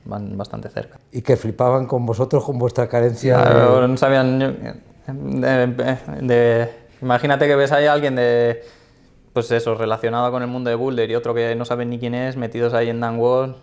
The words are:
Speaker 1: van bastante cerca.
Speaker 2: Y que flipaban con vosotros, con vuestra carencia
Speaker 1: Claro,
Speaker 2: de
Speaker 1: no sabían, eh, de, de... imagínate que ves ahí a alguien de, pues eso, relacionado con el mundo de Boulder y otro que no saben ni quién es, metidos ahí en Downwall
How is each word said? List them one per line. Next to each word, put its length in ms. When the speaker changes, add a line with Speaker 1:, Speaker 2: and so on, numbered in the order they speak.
Speaker 1:
van 320
bastante 340
cerca. 280
Speaker 2:
Y 100
que 140
flipaban 500
con 180
vosotros, 400
con 140
vuestra 300
carencia 540
Speaker 1:
Claro, 400
Speaker 2:
de 60
Speaker 1:
no 80
sabían, 460
eh, 320
de, 600
de... 500
imagínate 460
que 80
ves 160
ahí 140
a 60
alguien 220
de, 480
pues 180
eso, 240
relacionado 560
con 120
el 60
mundo 220
de 60
Boulder 340
y 60
otro 180
que 220
no 80
saben 260
ni 80
quién 160
es, 220
metidos 380
ahí 160
en 100
Downwall 640